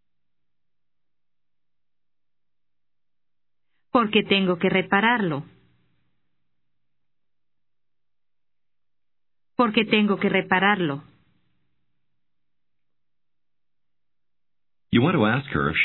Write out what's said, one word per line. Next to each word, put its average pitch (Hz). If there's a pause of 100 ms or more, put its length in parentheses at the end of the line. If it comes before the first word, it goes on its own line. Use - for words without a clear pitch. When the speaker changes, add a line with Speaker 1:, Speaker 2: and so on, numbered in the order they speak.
(4000)
Speaker 1:
Porque 214
tengo 180
que 185
repararlo. 190 (4000)
Porque 226
tengo 208
que 196
repararlo. 185 (4000)
Speaker 2:
You 117
want 170
to 117
ask 113
her 73
if 82